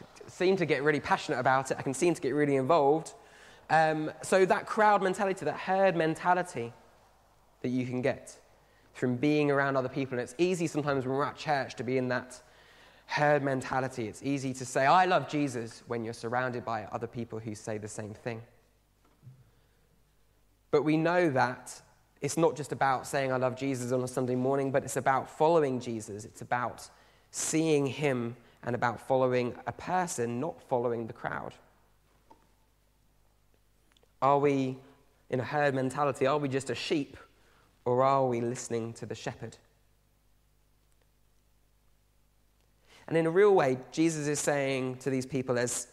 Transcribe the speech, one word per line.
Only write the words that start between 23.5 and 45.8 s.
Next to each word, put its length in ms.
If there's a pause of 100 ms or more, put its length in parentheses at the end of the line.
Jesus" 380
on 100
a 60
Sunday 260
morning, 380
but 100
it's 140
about 320
following 500
Jesus. 460
It's 160
about 480 (420)
seeing 540
him 500 (280)
and 120
about 240
following 560 (100)
a 60
person, 680
not 200
following 460
the 60
crowd. 400 (2750)
Are 160
we 400 (520)
in 100
a 40
herd 300
mentality? 540
Are 100
we 100
just 220
a 60
sheep, 420 (680)
or 180
are 240
we 120
listening 540
to 140
the 80
shepherd? 420 (3500)
And 100
in 80
a 60
real 240
way, 240 (120)
Jesus 360
is 120
saying 580
to 120
these 160
people, 320
as, 360